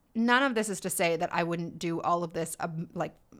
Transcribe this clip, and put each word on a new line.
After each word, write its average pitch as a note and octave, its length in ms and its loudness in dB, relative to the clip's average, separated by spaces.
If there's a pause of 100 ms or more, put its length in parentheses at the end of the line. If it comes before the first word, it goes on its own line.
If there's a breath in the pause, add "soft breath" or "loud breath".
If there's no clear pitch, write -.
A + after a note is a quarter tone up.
(140)
none A#3+ 280 4
of C4 120 2
this G#3+ 140 2
is F#3 120 -4
to F3+ 100 -4
say E3+ 260 2
that E3+ 180 -2
I F3 80 2
wouldn't E3+ 360 -2
do E3 220 -2
all F3 220 2
of E3+ 100 -6
this E3 280 -4
a, E3 100 -2 (240)
like, E3 200 -4 (260)